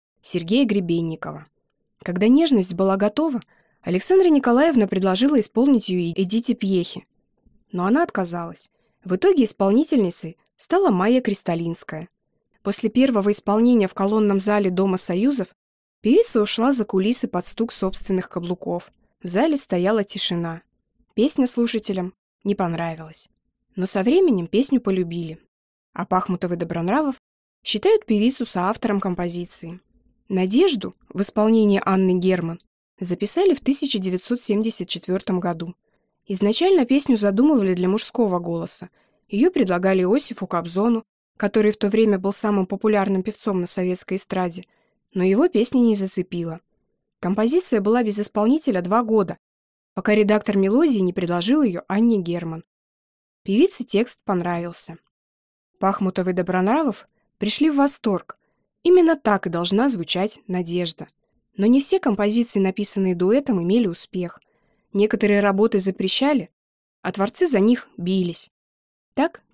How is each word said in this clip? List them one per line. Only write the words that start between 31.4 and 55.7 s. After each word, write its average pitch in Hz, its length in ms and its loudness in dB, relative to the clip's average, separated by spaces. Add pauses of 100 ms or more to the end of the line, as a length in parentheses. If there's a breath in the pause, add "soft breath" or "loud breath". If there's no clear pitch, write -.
Анны 190 360 2
Герман 175 420 -2 (380)
записали 208 560 0
в - 60 -10
тысяча 277 360 -2
девятьсот 190 460 -4
семьдесят 220 440 -2
четвёртом 185 520 -4
году. 170 340 -6 (540)
Изначально 240 580 2
песню 262 320 2
задумывали 208 560 2
для 180 160 0
мужского 202 480 -2
голоса. 170 540 -8 (360)
Её 233 220 2
предлагали 190 540 0
Иосифу 202 420 0
Кобзону, 190 580 -2 (340)
который 208 340 0
в 208 60 -10
то 208 100 -2
время 208 320 2
был 196 140 -2
самым 202 320 0
популярным 196 580 -2
певцом 202 380 -6
на 175 40 -6
советской 180 500 -4
эстраде, 185 500 -6 (480)
но 185 100 -2
его 196 240 4
песня 247 320 0
не 226 160 4
зацепила. 175 640 -6 (640)
Композиция 220 580 0
была 220 240 2
без 208 160 -2
исполнителя 214 640 0
два 202 220 0
года, 214 340 0 (560)
пока 214 200 0
редактор 208 440 2
«Мелодии» 226 420 2
не 180 140 0
предложил 180 500 0
её 180 240 -2
Анне 220 320 2
Герман. 170 460 -6 (800)
Певице 247 420 2
текст - 400 -2
понравился. 175 720 -4 (800)